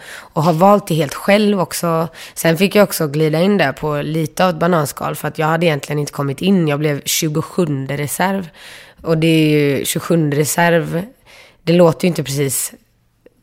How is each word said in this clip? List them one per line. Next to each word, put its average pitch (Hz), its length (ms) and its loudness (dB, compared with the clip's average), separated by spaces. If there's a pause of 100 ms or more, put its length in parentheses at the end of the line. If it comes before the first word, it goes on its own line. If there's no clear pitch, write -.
(120)
och - 320 -6
ha 175 80 4
valt 196 360 4
det 165 80 -2
helt 151 180 -2
själv 202 480 2
också. 165 460 -2 (260)
Sen 165 240 0
fick 196 180 0
jag 208 80 6
också 170 240 0
glida 156 340 0
in 202 160 2
där 143 140 2
på 147 300 -4
lite 156 440 -2
av 185 40 2
ett 160 100 -4
bananskal, 156 560 0
för - 120 -8
att 147 100 -6
jag 156 100 0
hade 165 180 2
egentligen 147 340 -2
inte 147 120 -6
kommit 139 300 -6
in. 180 260 2
Jag 143 120 0
blev 151 260 -2
tjugosjunde 151 920 -4
reserv. 180 520 -2 (520)
Och 160 160 0
det 160 100 2
är 160 220 4 (300)
ju - 60 -6
tjugosjunde 156 520 -2
reserv, 165 640 0 (640)
det 165 100 0
låter 175 320 4
ju - 20 2
inte 160 160 -2
precis, 139 500 -4 (680)